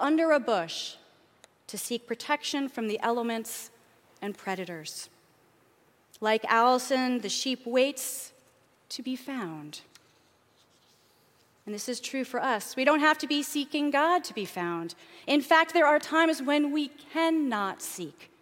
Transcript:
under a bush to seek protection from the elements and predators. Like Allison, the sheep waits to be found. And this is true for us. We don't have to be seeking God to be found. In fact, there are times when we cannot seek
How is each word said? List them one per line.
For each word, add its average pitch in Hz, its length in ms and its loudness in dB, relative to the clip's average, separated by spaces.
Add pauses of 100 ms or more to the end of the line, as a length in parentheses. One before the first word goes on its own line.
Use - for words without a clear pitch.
under 311 300 4
a 285 80 6
bush 190 560 -2 (720)
to 208 100 -10
seek 240 280 -6
protection 277 640 -2
from 226 200 -4
the 214 120 -4
elements 233 680 -4 (500)
and 202 160 -8
predators. 180 720 -8 (1120)
Like 220 260 2
Allison, 247 760 4
the 202 80 -8
sheep - 360 -4
waits - 680 -2 (560)
to - 140 -10
be 262 120 -6
found. 170 680 -10 (1800)
And 208 100 -8
this 208 140 -6
is 247 120 -4
true 262 240 -4
for 247 180 -4
us. 226 340 -2
We 262 80 0
don't 294 160 6
have 311 180 6
to 294 80 -6
be 285 160 0
seeking 294 480 -2
God 320 340 2
to - 100 -12
be 202 100 -4
found. 170 500 -6 (320)
In 285 140 4
fact, 330 320 4
there 330 140 6
are 294 120 6
times 320 440 2
when 285 300 0
we 294 160 -2
cannot 294 920 -2
seek - 500 -12 (120)